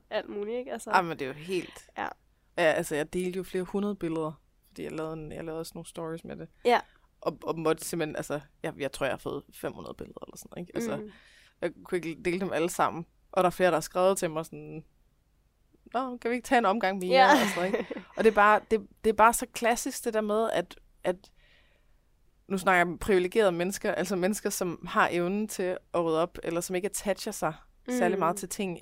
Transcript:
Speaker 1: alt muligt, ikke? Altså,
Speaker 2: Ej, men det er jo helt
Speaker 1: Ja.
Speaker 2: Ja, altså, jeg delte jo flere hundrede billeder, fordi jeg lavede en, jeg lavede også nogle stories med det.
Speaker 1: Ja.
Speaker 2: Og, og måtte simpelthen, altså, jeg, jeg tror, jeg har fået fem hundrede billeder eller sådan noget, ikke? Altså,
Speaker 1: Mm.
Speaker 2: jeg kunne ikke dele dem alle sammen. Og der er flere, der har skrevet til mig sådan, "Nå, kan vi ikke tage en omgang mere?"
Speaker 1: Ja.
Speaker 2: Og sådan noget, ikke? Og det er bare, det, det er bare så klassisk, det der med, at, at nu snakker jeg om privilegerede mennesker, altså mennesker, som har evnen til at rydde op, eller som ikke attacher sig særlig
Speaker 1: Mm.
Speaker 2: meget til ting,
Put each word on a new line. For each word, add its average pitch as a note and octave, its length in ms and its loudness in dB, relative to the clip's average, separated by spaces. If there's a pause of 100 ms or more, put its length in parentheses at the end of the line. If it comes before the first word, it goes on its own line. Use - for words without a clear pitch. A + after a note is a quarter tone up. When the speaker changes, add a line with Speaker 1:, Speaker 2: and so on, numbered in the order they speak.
(100)
Speaker 1:
alt G#3 180 -4
muligt, G#3 300 -6
ikke? C4 140 -8
Altså, A3+ 180 -10
Speaker 2:
Ej, F#3+ 120 4
men E3 160 -6
det C#3+ 60 -8
er - 40 -4
jo C3 60 -6
helt E3 540 -8 (100)
Speaker 1:
Ja. G#2 80 -4 (520)
Speaker 2:
Ja, F3 60 2
altså, D#3+ 320 2
jeg D3+ 160 -4
delte F3+ 240 -4
jo F#3 60 -4
flere F#3 220 -6
hundrede G3+ 300 -4
billeder, D#3+ 380 -4 (360)
fordi - 160 -14
jeg D3 80 -8
lavede D#3 200 -6
en, D#3 200 -10
jeg D#3 120 -10
lavede E3 160 -8
også E3 140 -12
nogle E3 140 -14
stories E3 360 -10
med - 120 -12
det. E3 120 -14 (160)
Speaker 1:
Ja. A#3+ 160 4 (400)
Speaker 2:
Og, - 220 -4
og D#3+ 160 -4
måtte D#3+ 260 0
simpelthen, D#3+ 320 -4
altså, D3 240 -6 (220)
jeg, E3 160 -8
jeg C3+ 140 -6
tror, C#3 140 -4
jeg A#2 60 -2
har - 60 -4
fået C#3 240 -8 (120)
fem - 180 -8
hundrede - 220 -14
billeder - 300 -14
eller - 120 -18
sådan - 200 -18
noget, F3 120 -8
ikke? - 80 -20
Altså, A3+ 200 -2
Speaker 1:
Mm. G#3+ 140 -12 (500)
Speaker 2:
jeg F3 120 -2 (120)
kunne F#3 120 -4
ikke D#3+ 280 -6
dele F3+ 160 -2
dem F3+ 120 -2
alle D#3+ 180 0
sammen. D3+ 360 0 (260)
Og F#3 100 2
der F3+ 40 4
er F3 40 2
flere, F3+ 200 2
der D#3+ 60 4
har D#3+ 40 0
skrevet F#3 380 2
til E3+ 120 -2
mig D#3+ 140 -6
sådan, D3+ 400 -14 (1080)
"Nå, B3 220 -2
kan A#3 140 -4
vi B3 60 2
ikke A#3+ 100 -8
tage C4 120 4
en A#3 80 4
omgang G3 320 2
mere?" F3+ 140 -2
Speaker 1:
Ja. C4 200 10
Speaker 2:
Og A#3 220 6
sådan F3+ 180 0
noget, - 60 0 (120)
ikke? - 120 -10 (140)
Og G3+ 80 2
det A3 60 10
er G#3 40 4
bare, G#3 260 8 (100)
det, G#3+ 160 2 (180)
det A3 60 6
er G#3 40 0
bare A3 180 8
så A3+ 200 -4
klassisk, A#3+ 520 0
det A3+ 100 -2
der G#3+ 60 2
med, G#3+ 300 2
at, - 260 -2 (280)
at F3+ 120 0 (1300)
nu F#3+ 100 -2
snakker F#3 200 4
jeg F3 80 6
om E3 120 -6
privilegerede F#3 540 4
mennesker, F#3 420 -2
altså F#3 220 -2
mennesker, G3 340 0
som F3+ 380 -4
har G3+ 240 4
evnen G3 360 -2
til F#3 280 -4 (180)
at E3+ 100 2
rydde D#3+ 180 2
op, - 200 -4
eller E3+ 180 -4
som F#3 160 -4
ikke F3+ 100 -2
attacher G3+ 460 -4
sig D#3+ 220 -4 (340)
særlig G3 280 2
Speaker 1:
Mm. F#3+ 40 -4
Speaker 2:
meget F3 160 2
til F#3+ 120 -8
ting, F#3 340 -6